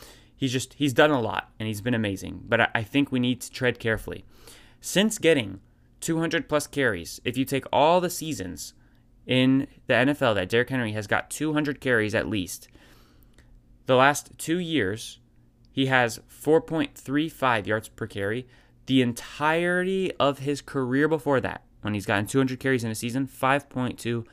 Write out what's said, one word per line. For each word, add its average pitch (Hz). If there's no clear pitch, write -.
He's 131
just, 127
he's 143
done 151
a 139
lot, 104
and 110
he's 104
been 123
amazing. 92
But 113
I, -
I 113
think 139
we 127
need 123
to -
tread 123
carefully. 107
Since 214
getting 120
two 165
hundred 165
plus 147
carries, 107
if 117
you 131
take 131
all 160
the 175
seasons 104
in 131
the 123
N 123
F 147
L 117
that 92
Derrick 120
Henry 120
has 107
got -
two 151
hundred 147
carries 110
at 78
least, 95
the 131
last 135
two 165
years, 120
he 131
has 123
four 156
point 160
three 147
five 120
yards 107
per -
carry. 107
The 131
entirety 175
of 139
his 139
career 135
before 143
that, 85
when 107
he's 101
gotten 104
two 131
hundred 131
carries 131
in 113
a 110
season, 120
five 139
point -
two 117